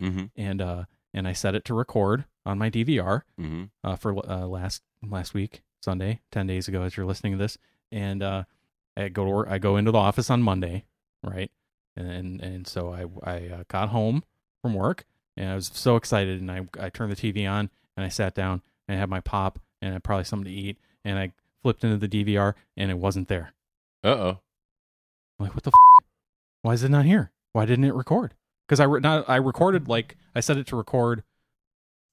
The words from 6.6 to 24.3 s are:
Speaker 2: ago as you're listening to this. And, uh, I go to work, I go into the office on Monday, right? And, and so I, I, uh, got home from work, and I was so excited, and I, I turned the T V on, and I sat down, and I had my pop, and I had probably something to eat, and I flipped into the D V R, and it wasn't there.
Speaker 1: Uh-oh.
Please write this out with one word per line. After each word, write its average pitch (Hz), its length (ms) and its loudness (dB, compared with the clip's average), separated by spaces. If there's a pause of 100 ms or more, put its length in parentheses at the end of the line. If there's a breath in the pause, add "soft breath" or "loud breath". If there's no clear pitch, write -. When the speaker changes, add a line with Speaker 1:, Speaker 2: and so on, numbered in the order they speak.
Speaker 2:
ago 95 160 -4
as 92 140 -6
you're 95 80 -4
listening 98 280 -4
to 95 40 -2
this. 101 200 -4 (320)
And, 98 320 -6
uh, 95 220 -4 (540)
I 98 120 -4
go 98 140 -4
to 95 60 0
work, 101 200 0
I 95 100 -2
go 101 180 2
into 107 140 2
the 110 60 4
office 101 320 2
on 123 120 4
Monday, 95 440 0 (380)
right? 95 280 -8 (440)
And, 92 460 -10
and 92 260 -12
so 87 260 -8
I, 90 120 -8 (240)
I, 87 200 -8
uh, 87 200 -12
got 101 200 -2
home 113 340 0 (380)
from 117 120 -2
work, 104 320 -2 (320)
and 95 120 -6
I 95 60 -4
was 95 180 -8
so 123 220 2
excited, 95 460 0
and 92 100 -8
I, 92 160 -8 (120)
I 95 100 -6
turned 104 240 -6
the - 20 -8
T 107 160 -4
V 101 140 -4
on, 101 240 -2 (260)
and 98 100 -4
I 92 40 -4
sat 95 260 -2
down, 92 260 -2 (280)
and 98 80 -4
I - 20 -2
had 98 100 -2
my 92 120 -4
pop, 95 360 -2 (240)
and 98 100 -6
I - 20 -6
had 92 100 -8
probably 95 220 -2
something 98 260 -8
to 98 80 -12
eat, 98 180 -8 (280)
and 98 120 -2
I 95 140 -6 (320)
flipped 120 220 0
into 110 120 2
the 101 120 -2
D 104 140 0
V 104 120 2
R, 101 200 2 (200 soft breath)
and 95 160 -2
it 90 60 -4
wasn't 95 320 -2
there. 87 240 -6 (500)
Speaker 1:
Uh-oh. 98 340 2 (1000)